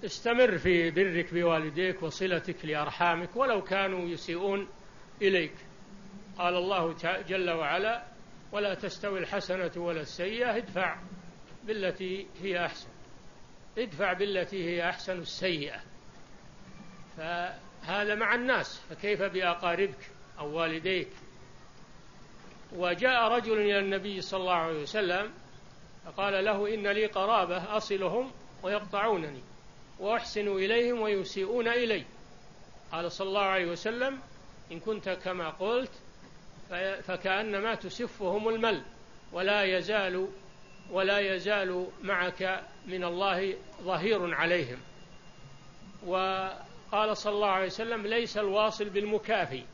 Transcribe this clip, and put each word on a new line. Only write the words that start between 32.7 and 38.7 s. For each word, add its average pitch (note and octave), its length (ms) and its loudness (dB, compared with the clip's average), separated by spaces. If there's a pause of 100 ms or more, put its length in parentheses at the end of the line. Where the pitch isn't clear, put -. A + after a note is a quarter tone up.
قال E3 200 -2
صلى G3 160 -2
الله G3 120 4
عليه F#3+ 260 4
وسلم: A#3+ 520 0 (540)
"إن E3 80 -8
كنت G#3+ 280 -4
كما F3+ 420 -2
قلت A3+ 400 0 (800)
ف-، F#3 40 -8
فكأنما G3 1000 0
تسفهم G#3+ 760 -2
المل، A3+ 340 2 (500)